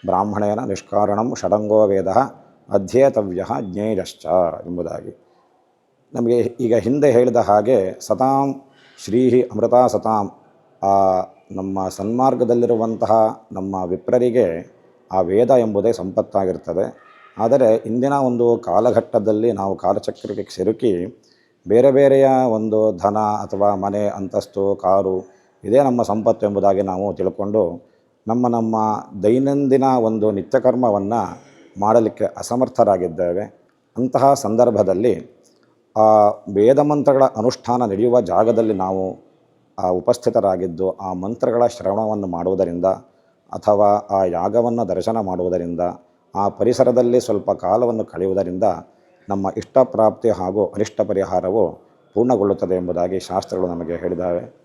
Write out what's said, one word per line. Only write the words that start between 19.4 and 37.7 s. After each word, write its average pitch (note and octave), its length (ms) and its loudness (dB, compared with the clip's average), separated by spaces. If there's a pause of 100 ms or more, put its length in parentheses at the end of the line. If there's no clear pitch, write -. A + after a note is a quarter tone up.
ನಾವು G2 240 -4
ಕಾಲಚಕ್ರಕ್ಕೆ - 800 -6
ಸಿಲುಕಿ G2+ 680 -4 (460)
ಬೇರೆ A#2+ 220 6
ಬೇರೆಯ C3+ 380 6 (200)
ಒಂದು G#2+ 480 0
ಧನ G2+ 200 0
ಅಥವಾ G#2 580 0
ಮನೆ, G2+ 340 -2
ಅಂತಸ್ತು, G2 680 -4
ಕಾರು F#2+ 540 0 (360)
ಇದೇ B2 180 2
ನಮ್ಮ B2 200 0
ಸಂಪತ್ತು A2 440 0
ಎಂಬುದಾಗಿ G2 360 0
ನಾವು F#2+ 320 -4
ತಿಳ್ಕೊಂಡು F#2+ 760 -4 (400)
ನಮ್ಮ A#2+ 200 0
ನಮ್ಮ A2+ 280 -2 (460)
ದೈನಂದಿನ C3+ 600 2
ಒಂದು A2 460 0
ನಿತ್ಯಕರ್ಮವನ್ನು G#2 1080 0 (420)
ಮಾಡಲಿಕ್ಕೆ G#2+ 440 2
ಅಸಮರ್ಥರಾಗಿದ್ದೇವೆ. G2 1500 -2 (260)
ಅಂತಹ C3 380 2
ಸಂದರ್ಭದಲ್ಲಿ G#2 1080 0 (540)
ಆ G#2+ 320 6
ವೇದ G#2 500 2
ಮಂತ್ರಗಳ C#3+ 460 2
ಅನುಷ್ಠಾನ B2 580 -2